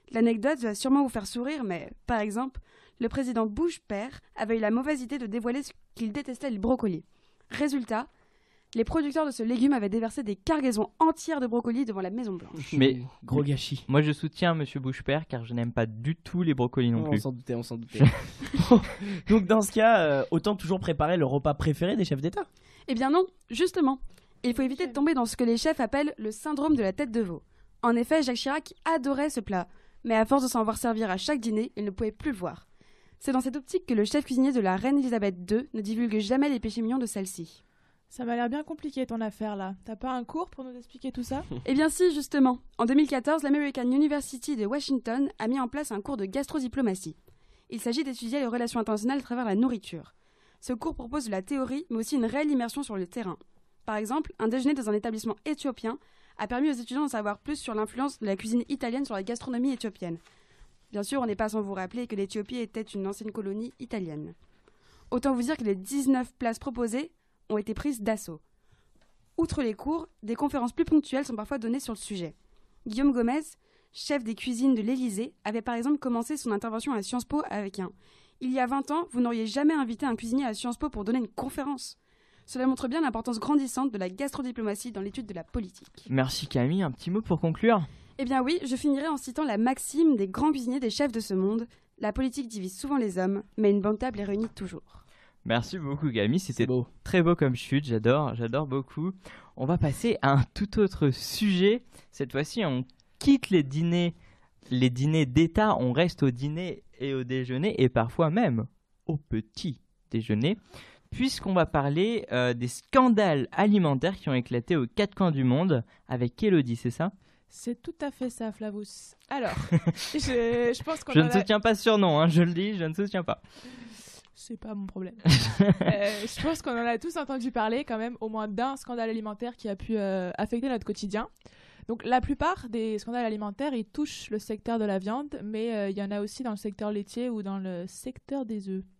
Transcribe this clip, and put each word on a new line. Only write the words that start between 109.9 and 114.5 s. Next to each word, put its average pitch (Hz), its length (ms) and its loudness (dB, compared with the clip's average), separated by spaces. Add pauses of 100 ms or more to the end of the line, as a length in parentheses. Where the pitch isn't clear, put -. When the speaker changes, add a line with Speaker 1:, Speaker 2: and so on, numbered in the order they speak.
Speaker 2:
déjeuner, 113 460 2 (520)
puisqu'on 247 440 -2
va 175 120 4
parler, 160 640 0
euh, 123 220 2
des 120 140 -2
scandales 208 840 4
alimentaires 185 640 4
qui - 120 -4
ont 135 60 2
éclaté 123 400 0